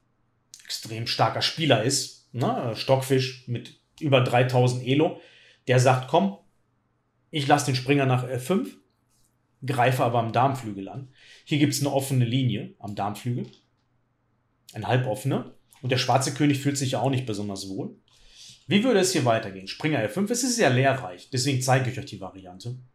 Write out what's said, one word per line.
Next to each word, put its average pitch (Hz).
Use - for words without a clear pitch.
extrem 113
starker 120
Spieler 127
ist, -
ne? 143
Stockfisch -
mit -
über 135
dreitausend 123
Elo, 151
der 127
sagt, 127
„Komm, 196
ich 139
lass 143
den 131
Springer 139
nach 127
F 127
fünf, 220
greife 127
aber 120
am 113
Darmflügel 110
an.“ 117
Hier 147
gibt's 143
eine 143
offene 131
Linie 117
am 101
Darmflügel. 107
Ein 104
halboffener. 127
Und 131
der 123
schwarze 123
König 143
fühlt 139
sich 120
ja 107
auch 131
nicht 127
besonders 98
wohl. 135
Wie 202
würde 233
es 180
hier 147
weitergehen? 98
Springer 143
F 104
fünf, 202
es 240
ist 240
sehr 165
lehrreich, 127
deswegen 127
zeige 131
ich 101
euch 101
die 95
Variante. 95